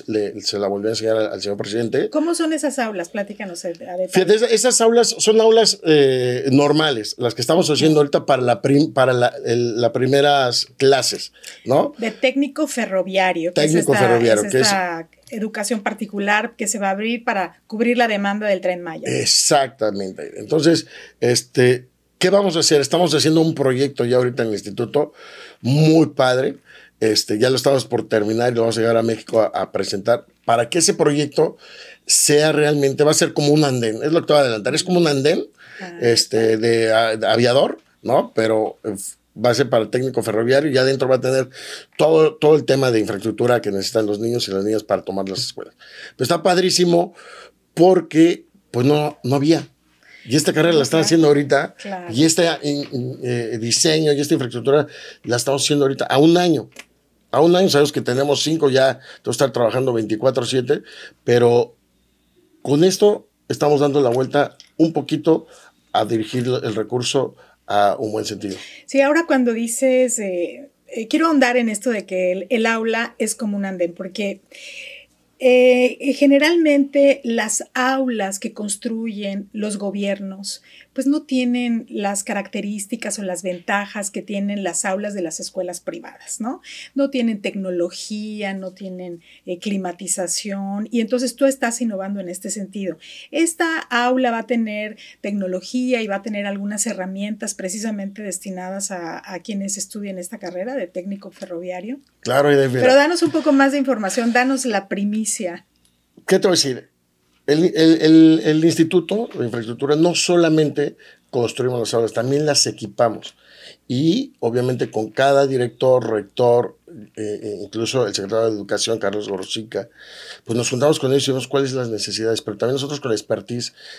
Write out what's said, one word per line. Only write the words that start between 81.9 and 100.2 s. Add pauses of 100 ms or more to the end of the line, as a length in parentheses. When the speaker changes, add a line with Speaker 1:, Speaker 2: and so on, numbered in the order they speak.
Speaker 2:
las
características
o
las
ventajas
que
tienen
las
aulas
de
las
escuelas
privadas,
¿no? (320)
No
tienen
tecnología,
no
tienen, (240)
eh,
climatización,
y
entonces
tú
estás
innovando
en
este
sentido. (340)
Esta
aula
va
a
tener (240)
tecnología
y
va
a
tener
algunas
herramientas
precisamente
destinadas
a, (140)
a
quienes
estudian
esta